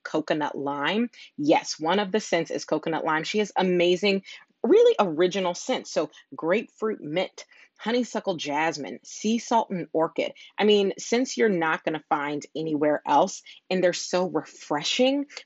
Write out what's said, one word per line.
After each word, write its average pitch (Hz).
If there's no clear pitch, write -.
coconut 156
lime. 147
Yes, -
one 165
of 202
the -
scents 165
is -
coconut 156
lime. 156
She 208
has 208
amazing, 185
really 453
original 180
scents. -
So 156
grapefruit 208
mint, 160
honeysuckle 220
jasmine, 147
sea 226
salt 226
and 175
orchid. -
I -
mean, 208
scents -
you're 233
not 165
gonna 156
find 147
anywhere 151
else, 147
and 185
they're 175
so 180
refreshing. 254